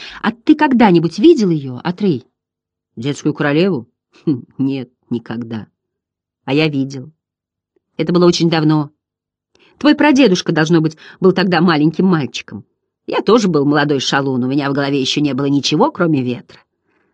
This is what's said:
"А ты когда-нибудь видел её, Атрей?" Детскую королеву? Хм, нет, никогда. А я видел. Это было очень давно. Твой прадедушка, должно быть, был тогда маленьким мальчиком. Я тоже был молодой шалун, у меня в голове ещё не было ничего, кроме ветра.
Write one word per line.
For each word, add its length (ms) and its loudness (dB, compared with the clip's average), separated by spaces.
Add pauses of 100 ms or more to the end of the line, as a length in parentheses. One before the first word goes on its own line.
(220)
"А 100 0
ты 240 -4
когда-нибудь 640 2
видел 300 4
её, 340 -4
Атрей?" 420 -4 (680)
Детскую 380 -6
королеву? 560 -2 (360)
Хм, 180 -2 (160)
нет, 320 -4 (180)
никогда. 580 -8 (800)
А 80 -2
я 140 2
видел. 440 -6 (880)
Это 160 -2
было 140 4
очень 220 2
давно. 420 2 (880)
Твой 160 -2
прадедушка, 560 2
должно 280 0
быть, 180 -4 (220)
был 120 4
тогда 280 0
маленьким 460 2
мальчиком. 600 -4 (420)
Я 140 -4
тоже 260 2
был 180 0
молодой 340 2
шалун, 440 0
у 40 -2
меня 220 0
в 40 -2
голове 280 0
ещё 200 -2
не 120 0
было 140 -2
ничего, 440 0
кроме 300 0
ветра. 380 -8 (540)